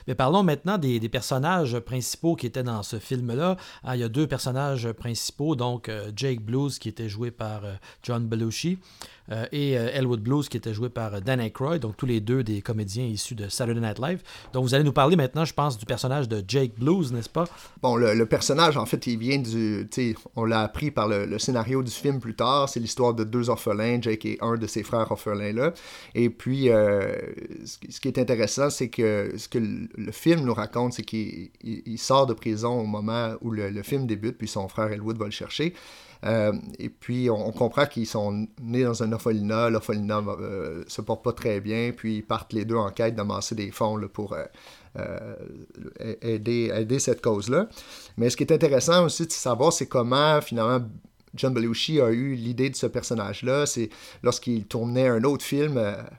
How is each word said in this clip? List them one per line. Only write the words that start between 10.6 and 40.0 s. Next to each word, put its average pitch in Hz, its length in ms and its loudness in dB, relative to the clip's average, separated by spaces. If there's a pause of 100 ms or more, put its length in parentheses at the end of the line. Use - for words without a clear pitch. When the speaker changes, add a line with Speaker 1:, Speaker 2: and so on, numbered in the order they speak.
Speaker 1:
joué 117 160 -2
par, 110 240 -6
euh, 101 60 -4
Dan 127 200 0
Aykroyd, 131 420 -2
donc 107 140 -6
tous - 100 -4
les 117 140 2
deux 123 240 2
des 104 180 -2
comédiens 107 440 -4
issus 110 280 -4
de 101 140 -8
Saturday 117 320 0
Night 107 180 -2
Live. 160 240 -2 (300)
Donc 131 120 2
vous 123 100 4
allez 147 100 6
nous 143 80 4
parler 147 240 6
maintenant, 156 280 2
je - 100 -4
pense, 143 220 0
du 110 100 -14
personnage 127 420 -2
de 107 180 -2
Jake 117 320 0
Blues, 143 340 2
n'est-ce 117 180 -6
pas ? 170 160 0 (340)
Speaker 2:
Bon, 123 160 4
le, 113 180 6
le 113 120 6
personnage, 143 500 4
en 110 80 0
fait, - 220 -2
il 117 120 0
vient 131 200 0
du, 110 520 0
tu 120 220 0
sais, - 40 -4 (200)
on 117 80 0
l'a 113 160 2
appris 139 300 -2
par 107 180 0
le, 101 160 2
le 101 140 -4
scénario 127 440 0
du 120 80 -4
film 139 300 -2
plus 113 160 -8
tard, 135 320 2
c'est - 100 -4
l'histoire 120 360 2
de 113 100 0
deux 117 240 0
orphelins, 117 540 2
Jake 110 240 -2
et 107 160 -2
un 117 160 0
de 113 80 -2
ses 104 160 -4
frères 113 280 0
orphelins-là. 107 600 -2 (420)
Et 120 140 4
puis, 131 400 2
euh, 101 460 6 (500)
ce - 140 -16
qui, - 120 -16
ce - 100 -14
qui 135 80 -2
est 123 100 -2
intéressant, 120 500 2
c'est 135 220 -2
que 107 480 2
ce 110 100 -12
que 127 100 -2
le, 104 380 -2
le 107 160 -8
film 160 320 4
nous 120 100 2
raconte, 120 380 -2
c'est 110 100 -8
qu'il, 101 480 -6 (120)
il, 113 240 -8
il 113 120 -6
sort 135 280 4
de 117 80 0
prison 117 440 -2
au 110 80 -2
moment 110 540 -2
où 117 100 -4
le, 104 200 -2
le 101 120 -8
film 135 240 -2
débute, 113 300 -2
puis 107 120 -6
son 98 200 -6
frère 107 240 -2
Elwood 107 240 -4
va 107 80 -4
le 104 60 -6
chercher. - 420 -4 (520)
Euh, 107 280 2 (260)
et 117 100 -8
puis, 123 400 -2
on, 107 200 0
on 117 40 -4
comprend 123 340 2
qu'ils 117 200 -4
sont 104 400 -2 (160)
nés 120 220 0
dans 117 180 0
un 110 120 0
l'orphelinat. 110 560 2
L'orphelinat, 107 580 0